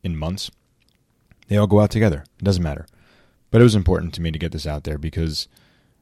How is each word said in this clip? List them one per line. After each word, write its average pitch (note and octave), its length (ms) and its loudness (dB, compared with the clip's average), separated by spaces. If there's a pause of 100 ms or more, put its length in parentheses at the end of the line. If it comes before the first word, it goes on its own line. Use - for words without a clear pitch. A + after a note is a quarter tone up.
in E2 160 -6
months. E2 340 -8 (960)
They G2+ 80 -2
all G#2 100 4
go G#2 140 4
out G#2 100 4
together. G2+ 360 0 (120)
It - 60 -12
doesn't F#2 180 2
matter. D2+ 240 -4 (640)
But A#2 100 6
it - 20 10
was A#2 100 8
important E2+ 420 0
to E2 60 -8
me E2 120 -4
to D#2 40 -6
get E2 140 -6
this D#2 160 -8
out D2 160 -8
there D2+ 140 -8
because D#2 500 -6 (540)